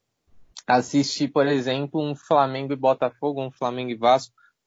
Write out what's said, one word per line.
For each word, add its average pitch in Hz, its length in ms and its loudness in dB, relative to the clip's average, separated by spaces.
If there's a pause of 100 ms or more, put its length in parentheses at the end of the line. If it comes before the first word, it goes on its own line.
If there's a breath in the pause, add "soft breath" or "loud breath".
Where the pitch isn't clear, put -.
(680)
assistir, 135 640 0
por 143 180 2
exemplo, 139 560 -2
um 147 120 -4
Flamengo 139 580 0
e 139 40 -6
Botafogo, 135 640 0
um 131 100 -8
Flamengo 123 400 -6
e 113 40 -8
Vasco, 123 380 2 (320 soft breath)